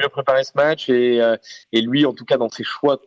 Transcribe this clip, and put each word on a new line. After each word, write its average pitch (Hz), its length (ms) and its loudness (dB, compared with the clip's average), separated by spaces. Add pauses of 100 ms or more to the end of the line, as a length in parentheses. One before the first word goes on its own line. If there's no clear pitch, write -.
mieux 139 80 0
préparé 135 340 0
ce - 140 -8
match, 151 320 0
et, 123 320 2
euh, 117 160 2 (360)
et 113 80 2
lui, 127 240 0
en 131 80 2
tout 123 120 -16
cas, 139 120 2
dans 120 140 -2
ses - 140 -12
choix 139 420 -2